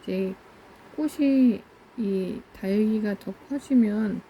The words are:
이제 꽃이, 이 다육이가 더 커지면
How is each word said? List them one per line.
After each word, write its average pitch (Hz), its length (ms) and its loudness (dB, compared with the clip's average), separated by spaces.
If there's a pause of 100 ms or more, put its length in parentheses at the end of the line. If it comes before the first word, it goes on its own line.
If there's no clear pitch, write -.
이제 190 320 -4 (600)
꽃이, 269 680 2 (340)
이 190 440 -4 (120)
다육이가 214 640 0
더 - 160 -12 (160)
커지면 220 800 0